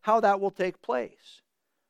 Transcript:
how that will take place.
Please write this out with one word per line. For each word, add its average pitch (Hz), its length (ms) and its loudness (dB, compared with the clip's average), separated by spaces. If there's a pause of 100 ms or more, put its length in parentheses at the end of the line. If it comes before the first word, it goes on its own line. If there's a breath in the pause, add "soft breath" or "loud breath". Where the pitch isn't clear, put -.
how 220 180 2
that 202 220 2
will 196 100 -2
take 185 320 -6
place. - 600 -8 (480)